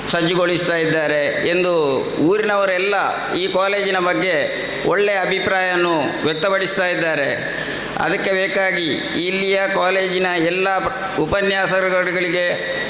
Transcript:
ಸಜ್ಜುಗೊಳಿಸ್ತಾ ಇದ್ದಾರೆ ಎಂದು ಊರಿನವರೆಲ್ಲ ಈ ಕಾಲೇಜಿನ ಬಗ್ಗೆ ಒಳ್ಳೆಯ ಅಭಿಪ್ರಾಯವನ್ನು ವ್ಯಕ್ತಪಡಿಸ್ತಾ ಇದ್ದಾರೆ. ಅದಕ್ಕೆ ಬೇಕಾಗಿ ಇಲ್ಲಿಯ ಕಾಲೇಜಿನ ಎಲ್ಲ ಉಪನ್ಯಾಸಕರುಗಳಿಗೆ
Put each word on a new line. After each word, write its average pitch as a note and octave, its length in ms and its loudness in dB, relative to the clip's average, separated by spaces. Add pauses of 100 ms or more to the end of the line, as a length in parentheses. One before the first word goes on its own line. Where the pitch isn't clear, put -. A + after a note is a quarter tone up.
(100)
ಸಜ್ಜುಗೊಳಿಸ್ತಾ F3 680 0
ಇದ್ದಾರೆ D3+ 720 0
ಎಂದು F3+ 240 2 (440)
ಊರಿನವರೆಲ್ಲ G3 760 2 (380)
ಈ F3 140 0
ಕಾಲೇಜಿನ F#3+ 520 0
ಬಗ್ಗೆ F3+ 360 0 (520)
ಒಳ್ಳೆಯ G3 340 2
ಅಭಿಪ್ರಾಯವನ್ನು F#3 1040 0
ವ್ಯಕ್ತಪಡಿಸ್ತಾ F#3+ 640 0
ಇದ್ದಾರೆ. D#3+ 440 0 (680)
ಅದಕ್ಕೆ F#3+ 340 0
ಬೇಕಾಗಿ F#3+ 600 0 (340)
ಇಲ್ಲಿಯ F#3+ 340 0 (140)
ಕಾಲೇಜಿನ F#3 520 0 (100)
ಎಲ್ಲ F3 320 2 (500)
ಉಪನ್ಯಾಸಕರುಗಳಿಗೆ F3+ 1300 0 (440)